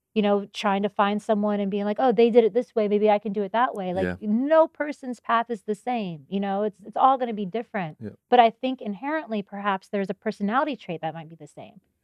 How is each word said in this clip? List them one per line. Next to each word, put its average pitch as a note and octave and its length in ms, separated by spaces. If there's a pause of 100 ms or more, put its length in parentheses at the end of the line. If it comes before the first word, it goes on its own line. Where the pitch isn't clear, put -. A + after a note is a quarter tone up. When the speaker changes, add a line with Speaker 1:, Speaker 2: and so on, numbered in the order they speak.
(140)
Speaker 1:
you G#3+ 80
know, G3+ 320
trying G3 300
to G#3 60
find G#3 320
someone G#3 380
and G3+ 100
being G3+ 140
like, G#3 160
"Oh, B3+ 140
they A#3 160
did A3+ 160
it F#3+ 80
this A#3+ 200
way. G#3+ 140
Maybe G#3 220
I G#3 100
can G#3 140
do G#3 100
it F#3+ 80
that A#3 240
way." F#3 180
Like, F#3 120
Speaker 2:
Yeah. F3+ 160
Speaker 1:
no C4+ 440
person's C#4+ 540
path A#3 300
is A#3 140
the G#3+ 120
same. F#3+ 540
You G3 100
know, G3 240
it's, G#3+ 220
it's A3+ 100
all C4+ 220
gonna A#3 160
be G3+ 120
different. F3+ 540
Speaker 2:
Yep. G#2+ 140 (160)
Speaker 1:
But A#3+ 100
I A#3 100
think C4 320
inherently, A3 600
perhaps G3 480
there's G3 200
a G3+ 40
personality A3+ 640
trait E3 240
that D#3 120
might D#3+ 140
be E3 80
the D3+ 120
same. - 340 (220)